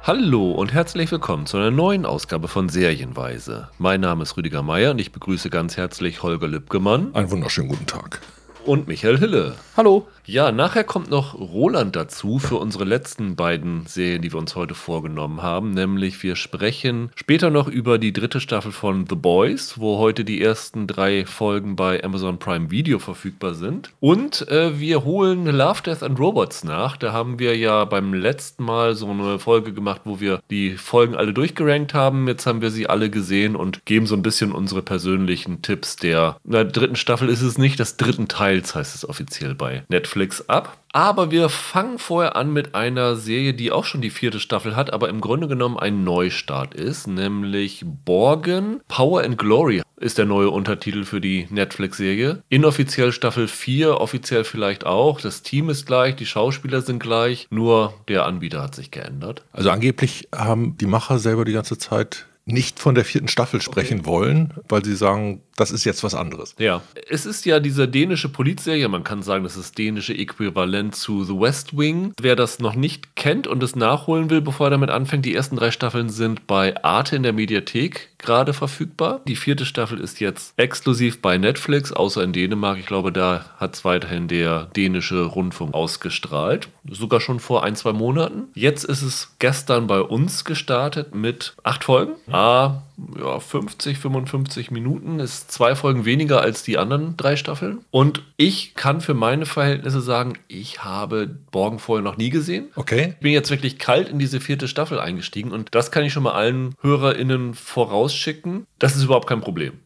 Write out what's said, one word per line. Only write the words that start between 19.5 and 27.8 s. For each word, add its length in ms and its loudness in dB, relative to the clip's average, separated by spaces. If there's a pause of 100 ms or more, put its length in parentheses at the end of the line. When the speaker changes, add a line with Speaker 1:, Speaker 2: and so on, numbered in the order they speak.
Speaker 1:
wo 180 0
heute 260 2
die 200 -4
ersten 420 0
drei 400 0
Folgen 500 -2
bei 280 0
Amazon 340 -4
Prime 320 -4
Video 300 0
verfügbar 560 -8
sind. 340 -8 (100)
Und, 500 2
äh, 300 2
wir 260 0
holen 420 0
Love, 340 2
Death 220 -6
and 160 -2
Robots 440 0
nach. 340 -4
Da 160 -4
haben 260 -4
wir 180 2
ja 280 4